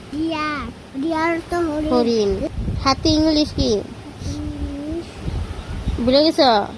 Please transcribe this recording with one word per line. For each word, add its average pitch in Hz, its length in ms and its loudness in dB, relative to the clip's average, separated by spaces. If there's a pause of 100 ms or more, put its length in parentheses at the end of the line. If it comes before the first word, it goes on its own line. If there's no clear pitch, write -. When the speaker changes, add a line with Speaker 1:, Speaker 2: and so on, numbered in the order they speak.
(100)
Speaker 1:
ডিয়ার। 302 520 -2 (340)
ডিয়ার 320 360 0 (180)
তো 349 60 0
হরিণ। 302 340 0
Speaker 2:
হরিণ। 233 400 4 (460)
হাতি 269 320 2
ইংলিশ 311 480 4
কি? 262 140 2
Speaker 1:
ইংলিশ। 294 1400 -6 (920)
Speaker 2:
ভুলে 254 220 6
গেছ? 320 180 4 (380)